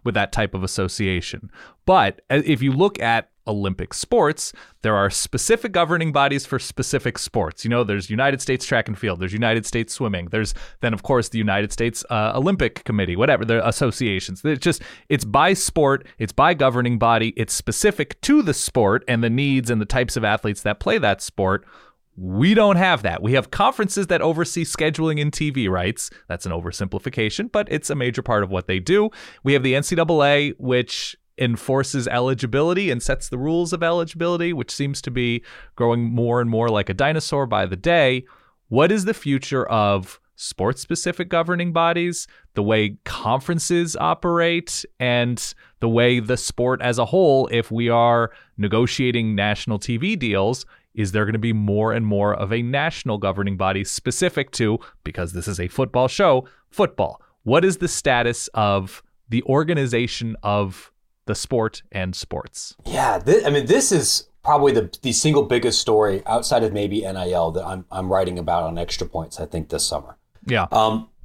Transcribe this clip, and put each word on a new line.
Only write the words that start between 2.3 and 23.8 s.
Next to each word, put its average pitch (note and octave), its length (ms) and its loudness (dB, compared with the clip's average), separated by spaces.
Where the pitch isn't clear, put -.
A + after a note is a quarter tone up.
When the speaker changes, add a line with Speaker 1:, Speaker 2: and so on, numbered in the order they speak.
Speaker 1:
if C#3+ 160 2
you C3+ 100 2
look G3 280 2
at A2+ 320 0
Olympic G2 480 -4
sports, - 600 0
there G#2+ 120 2
are G2 140 4
specific A3 640 -2
governing E3 400 0
bodies C#3 320 2
for C3 140 -4
specific - 580 -4
sports. - 480 -4
You A2+ 40 -2
know, A#2+ 140 2
there's G2+ 260 -4
United C3 320 0
States C3 240 -2
Track A#2 220 0
and G#2 100 -6
Field, F#2 220 -4
there's F#2 140 -4
United A2+ 320 0
States A#2 280 -4
Swimming, F#2 380 -4
there's A2 220 -2
then, A#2 140 0
of G#2 100 -6
course, B2 240 2
the A2+ 120 -4
United G#2 340 0
States, A#2 360 -2
uh, A2 260 0
Olympic C#3 500 0
Committee, F#2+ 320 0
whatever, B2 260 4
the A2+ 240 2
associations. A2 800 -2
It's D3 180 0
just, E3+ 180 0
it's C#3+ 160 0
by C#3+ 300 4
sport, C#3 520 2
it's G#2+ 120 -4
by D#3 220 2
governing A#2+ 440 2
body, A2+ 380 2
it's - 180 -4
specific - 680 -2
to D4+ 200 4
the E3+ 120 2
sport A2 560 0
and A#2 120 0
the A#2 80 2
needs C3 400 2
and A2+ 120 0
the G#2 40 -2
types B2 300 0
of A2+ 80 -2
athletes G#2 380 0
that G#2 180 -2
play G#3+ 200 0
that G#2 220 0
sport. G2 440 -2
We F#2+ 380 2
don't G3+ 240 6
have F3 240 2
that. F2+ 200 -4
We A2+ 120 0
have C3 180 0
conferences G3+ 560 0